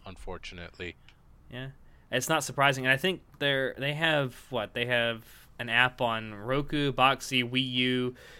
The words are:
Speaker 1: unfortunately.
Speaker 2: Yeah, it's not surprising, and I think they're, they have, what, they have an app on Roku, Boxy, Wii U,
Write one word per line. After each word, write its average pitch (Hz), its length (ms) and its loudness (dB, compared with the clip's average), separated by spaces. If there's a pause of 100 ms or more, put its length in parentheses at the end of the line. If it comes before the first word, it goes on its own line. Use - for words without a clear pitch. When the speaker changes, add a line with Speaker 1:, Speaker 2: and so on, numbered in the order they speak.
Speaker 1:
unfortunately. 90 880 -12 (560)
Speaker 2:
Yeah, 131 200 -12 (380)
it's 123 200 -2
not 160 160 0
surprising, 135 400 2
and 131 80 6
I 135 40 0
think 180 240 -2 (180)
they're, 135 380 0
they 139 180 -2
have, 151 540 0
what, 110 240 -4
they 120 120 0
have 117 400 0 (340)
an 120 80 -6
app 120 320 4
on 110 360 -2
Roku, 139 580 0
Boxy, 131 540 2
Wii 131 220 -2
U, 127 460 0 (240)